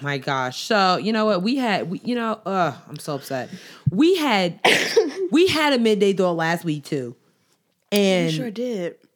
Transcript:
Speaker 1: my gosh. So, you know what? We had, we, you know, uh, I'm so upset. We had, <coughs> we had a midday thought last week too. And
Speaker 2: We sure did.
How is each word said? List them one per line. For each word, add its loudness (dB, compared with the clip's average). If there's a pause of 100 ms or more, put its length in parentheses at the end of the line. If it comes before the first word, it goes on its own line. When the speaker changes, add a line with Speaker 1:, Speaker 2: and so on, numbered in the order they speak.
Speaker 1:
my -4
gosh. -4
So, 2
you -2
know 0
what? 2
We 0
had, -2
we, -8
you -4
know, -4
uh, 0 (160)
I'm -14
so -8
upset. -8 (400)
We 4
had, 0 (380)
<coughs> 0
we 6
had 2
a 2
midday 2
thought 2
last 0
week -4
too. -6 (760)
And 2
Speaker 2:
We 0
sure -4
did. -6 (200)